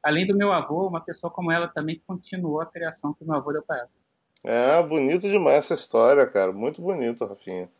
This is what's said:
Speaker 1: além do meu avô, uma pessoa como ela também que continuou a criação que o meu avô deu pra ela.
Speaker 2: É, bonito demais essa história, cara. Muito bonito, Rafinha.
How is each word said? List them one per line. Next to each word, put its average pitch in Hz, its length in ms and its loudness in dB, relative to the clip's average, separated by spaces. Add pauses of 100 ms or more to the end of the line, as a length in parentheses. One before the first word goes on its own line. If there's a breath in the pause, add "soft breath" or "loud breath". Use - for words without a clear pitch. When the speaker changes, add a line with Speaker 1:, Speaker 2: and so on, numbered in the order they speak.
Speaker 1:
além 156 240 0
do 196 100 2
meu 202 160 2
avô, 165 340 -2
uma 170 140 -6
pessoa - 300 -10
como 175 200 -4
ela 170 160 2
também 156 300 -6
que - 100 -20
continuou 180 540 -6
a 165 60 -6
criação 160 480 -8
que - 100 -20
o - 20 -10
meu 156 100 -2
avô 143 160 -4
deu 151 100 -4
pra 147 160 -6
ela. 123 120 -12 (540)
Speaker 2:
É, 123 380 4
bonito 160 460 0
demais 185 300 4
essa 151 160 0
história, 131 520 4
cara. 95 260 0
Muito 120 280 -6
bonito, 135 460 -4
Rafinha. 92 420 -12 (120)